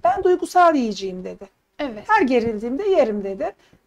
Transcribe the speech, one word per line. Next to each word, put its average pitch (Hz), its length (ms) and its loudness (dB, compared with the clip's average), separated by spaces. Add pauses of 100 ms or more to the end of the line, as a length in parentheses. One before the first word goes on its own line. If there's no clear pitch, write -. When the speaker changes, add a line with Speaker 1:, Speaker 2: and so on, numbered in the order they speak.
Speaker 1:
Ben 381 200 2
duygusal 359 520 4
yiyeceğim." 190 480 -4
dedi. 180 220 -14 (340)
Speaker 2:
Evet. 226 280 -8
Speaker 1:
"Her 427 140 4
gerildiğimde 240 680 0
yerim." 226 340 2
dedi. 202 320 -8 (320)